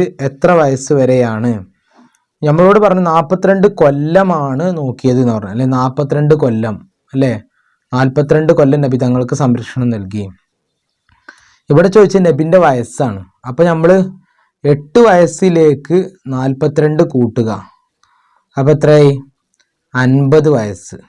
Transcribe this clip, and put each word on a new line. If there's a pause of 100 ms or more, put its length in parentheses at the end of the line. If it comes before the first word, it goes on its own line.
(220)
എത്ര
വയസ്സ്
വരെയാണ്? (840)
നമ്മളോട്
പറഞ്ഞു
നാൽപത്തിരണ്ട്
കൊല്ലമാണ്
നോക്കിയത്
എന്ന്
പറഞ്ഞു,
അല്ലെ?
നാൽപത്തിരണ്ട്
കൊല്ലം, (240)
അല്ലെ? (520)
നാൽപത്തിരണ്ട്
കൊല്ലം
നബി
തങ്ങൾക്ക്
സംരക്ഷണം
നൽകി. (1400)
ഇവിടെ
ചോദിച്ച
നബിന്റെ
വയസ്സാണ്. (220)
അപ്പൊ
നമ്മള് (520)
എട്ട്
വയസ്സിലേക്ക് (180)
നാൽപത്തിരണ്ട്
കൂട്ടുക. (880)
അപ്പൊ
എത്രയായി? (760)
അൻപത്
വയസ്സ്. (140)